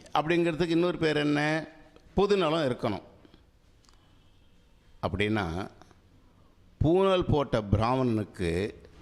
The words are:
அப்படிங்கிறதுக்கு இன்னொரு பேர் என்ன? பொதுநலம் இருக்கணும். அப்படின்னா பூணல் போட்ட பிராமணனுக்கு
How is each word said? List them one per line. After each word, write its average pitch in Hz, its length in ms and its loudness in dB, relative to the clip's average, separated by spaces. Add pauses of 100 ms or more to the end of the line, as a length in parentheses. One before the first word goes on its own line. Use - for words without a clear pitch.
(120)
அப்படிங்கிறதுக்கு 165 680 0
இன்னொரு 175 240 -2
பேர் 151 220 0
என்ன? 147 180 0 (720)
பொதுநலம் 185 540 2
இருக்கணும். 110 360 -4 (2000)
அப்படின்னா 101 440 -2 (1300)
பூணல் 185 520 4
போட்ட 123 300 0 (120)
பிராமணனுக்கு 110 760 0 (500)